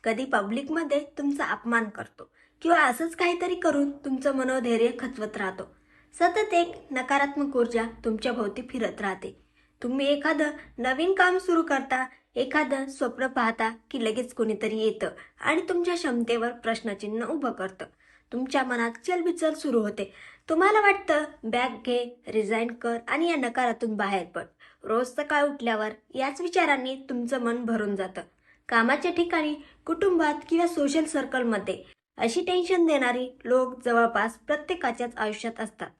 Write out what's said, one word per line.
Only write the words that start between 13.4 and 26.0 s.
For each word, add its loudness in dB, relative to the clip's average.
की -2
लगेच -2
कोणीतरी -2
येतं 0
आणि 2
तुमच्या 2
क्षमतेवर 0
प्रश्नचिन्ह -4
उभं -2
करतं. -8
तुमच्या 0
मनात 0
चलबिचल 0
सुरू 0
होते. -4
तुम्हाला 4
वाटतं, 2
"बॅग 0
घे, -4
रिझाईन 0
कर -4
आणि 0
या 0
नकारातून 0
बाहेर 0
पड." -8
रोज 2
सकाळ 0
उठल्यावर 0